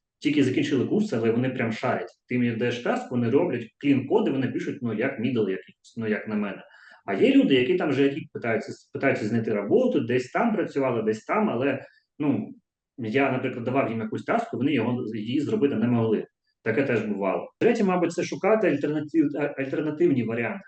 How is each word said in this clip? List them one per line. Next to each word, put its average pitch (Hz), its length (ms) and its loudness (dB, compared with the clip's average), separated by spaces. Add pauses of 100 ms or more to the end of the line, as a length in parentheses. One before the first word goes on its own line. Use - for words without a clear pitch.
(200)
тільки 147 240 2
закінчили 127 420 0
курси, 202 300 0
але 113 160 2
вони 127 180 0
прям 117 220 -2
шарять. 110 380 -4 (180)
Ти 120 80 -4
їм 120 220 0
даєш 120 220 -2
таск, - 320 -4
вони 120 180 0
роблять 135 360 2 (120)
клін-коди, 143 540 2
вони 131 160 -2
пишуть, - 340 -6
ну, 117 120 -2
як 117 260 -2
мідл 113 300 0
якийсь, - 480 -10
ну, 113 100 -4
як 104 200 -2
на 107 80 -4
мене. 98 280 -4 (420)
А 101 80 -4
є 226 200 6
люди, 254 220 6
які 180 200 4
там 175 140 0
вже 135 140 2
які 139 300 0
питаються, 113 400 -4 (200)
питаються 127 320 0
знайти 113 280 0
роботу, 156 460 2
десь 123 320 -2
там 214 220 0
працювали, 135 500 0
десь 220 220 -2
там, 196 240 0
але, 127 360 -2 (340)
ну, 139 300 -2 (480)
я, 127 340 0
наприклад, 123 340 -4
давав 123 240 0
їм 113 100 -4
якусь 110 240 -6
таску, - 340 -2
вони 143 160 0
його, 120 320 0 (100)
її 120 240 -2
зробити 113 360 0
не 113 120 0
могли. 113 380 2 (380)
Таке 113 200 0
теж 117 180 0
бувало. 98 460 -2 (120)
Третє, 214 240 4
мабуть, 180 300 2
це 170 100 -4
шукати 190 440 2
альтернатив-, 151 600 0 (100)
а-, 143 220 -4
альтернативні 151 640 0
варіанти. 110 440 -4